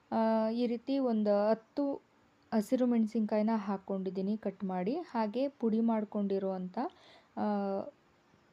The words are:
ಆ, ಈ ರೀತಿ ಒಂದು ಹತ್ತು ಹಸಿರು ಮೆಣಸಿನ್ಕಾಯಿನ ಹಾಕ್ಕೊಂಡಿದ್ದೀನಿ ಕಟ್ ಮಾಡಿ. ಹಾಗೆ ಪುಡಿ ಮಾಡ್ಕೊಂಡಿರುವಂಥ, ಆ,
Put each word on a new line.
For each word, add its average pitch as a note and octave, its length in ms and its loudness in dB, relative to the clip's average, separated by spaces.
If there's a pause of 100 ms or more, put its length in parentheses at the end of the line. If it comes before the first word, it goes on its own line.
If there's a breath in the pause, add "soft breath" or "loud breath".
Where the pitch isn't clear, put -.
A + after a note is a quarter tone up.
(120)
ಆ, A3 380 2
ಈ A#3+ 180 0
ರೀತಿ A#3+ 320 -2
ಒಂದು G#3+ 500 4
ಹತ್ತು C#4 640 -2 (440)
ಹಸಿರು A#3+ 300 2
ಮೆಣಸಿನ್ಕಾಯಿನ A3 680 2
ಹಾಕ್ಕೊಂಡಿದ್ದೀನಿ F#3+ 800 -4
ಕಟ್ G3 260 -6
ಮಾಡಿ. F#3 320 -2
ಹಾಗೆ A#3+ 520 -2
ಪುಡಿ A3+ 320 0
ಮಾಡ್ಕೊಂಡಿರುವಂಥ, G3 960 -2 (600 loud breath)
ಆ, G#3+ 40 -4 (1120)